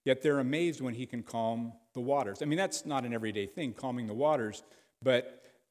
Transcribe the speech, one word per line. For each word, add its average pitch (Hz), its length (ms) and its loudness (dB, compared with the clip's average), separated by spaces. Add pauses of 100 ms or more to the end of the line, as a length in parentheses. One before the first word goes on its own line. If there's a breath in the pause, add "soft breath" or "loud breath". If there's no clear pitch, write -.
yet 131 160 4
they're 143 200 4
amazed 151 400 0
when 127 140 -2
he 123 120 -6
can 120 160 -8
calm 117 520 -2 (180)
the 131 80 -6
waters. 123 420 0
I 151 40 -2
mean, 151 120 2
that's 190 280 -2
not 135 180 0
an 120 100 -2
everyday 107 320 -2
thing, 131 260 -6
calming 123 360 -6
the 104 60 -6
waters, 127 500 0 (360 loud breath)
but - 440 2 (260 loud breath)